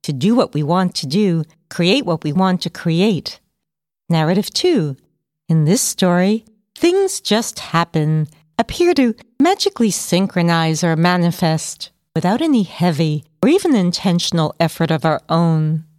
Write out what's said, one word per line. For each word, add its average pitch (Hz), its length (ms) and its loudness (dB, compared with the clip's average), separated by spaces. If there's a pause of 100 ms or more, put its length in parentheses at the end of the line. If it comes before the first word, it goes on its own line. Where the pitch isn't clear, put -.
to 156 100 -6
do 170 240 0
what - 180 0
we 151 80 -2
want 180 320 0
to - 100 -6
do, 165 380 0 (260)
create 185 380 0
what 165 160 -2
we 147 100 -4
want 185 300 0
to 165 80 -6
create. 170 680 -2 (680)
Narrative 165 400 0
two. 180 480 0 (520)
In 160 160 2
this 190 180 2
story, 185 640 0 (320)
things 370 440 0
just - 380 -2
happen, 156 720 -2 (280)
appear 349 380 0
to 247 220 2 (240)
magically 339 500 0
synchronize 170 920 0
or 165 100 2
manifest 170 960 0 (240)
without 180 260 0
any 294 220 2
heavy 160 600 -2 (180)
or 220 60 4
even 339 260 2
intentional 175 880 0
effort 165 320 -2
of 160 120 -2
our 156 240 0
own. 160 560 0 (140)